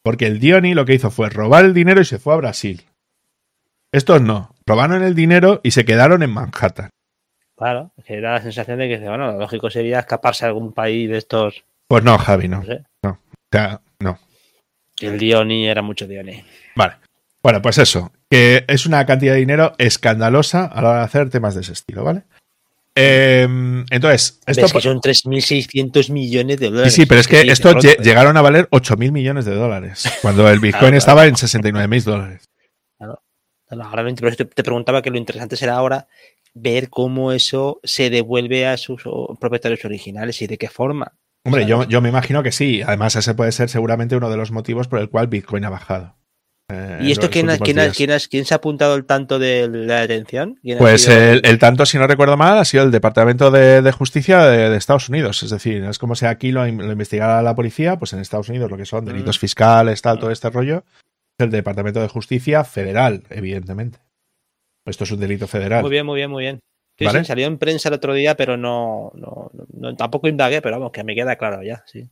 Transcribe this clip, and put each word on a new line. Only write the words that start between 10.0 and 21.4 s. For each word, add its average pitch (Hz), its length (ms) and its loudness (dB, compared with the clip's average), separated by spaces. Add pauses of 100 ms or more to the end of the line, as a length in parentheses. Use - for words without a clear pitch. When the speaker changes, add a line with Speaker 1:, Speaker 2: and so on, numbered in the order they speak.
Speaker 2:
a 117 40 0
algún 110 240 -8
país 113 360 -4
de 110 80 -6
estos. 110 460 -6 (240)
Speaker 1:
Pues 117 160 2
no, 117 140 6
Javi, 95 320 0
no. 92 100 -6
Speaker 2:
No 92 60 -12
sé. 117 180 -10 (200)
Speaker 1:
No, 101 80 -6
o 92 60 -14 (340)
sea, 104 300 -2 (180)
no. 92 200 -6 (800)
Speaker 2:
El 104 180 -8
Diony 110 500 0
era 107 140 -2
mucho 101 260 -10
Diony. 98 360 -18 (320)
Speaker 1:
Vale. 98 200 0 (460)
Bueno, 110 200 2
pues 117 160 0
eso, 90 340 2 (180)
que 123 380 4
es 139 180 0
una 147 200 2
cantidad 135 280 2
de 135 60 2
dinero 147 380 2
escandalosa 120 880 0
a 113 160 -8
la 117 80 4
hora 120 100 2
de 117 60 -2
hacer 143 240 -2
temas 113 260 -2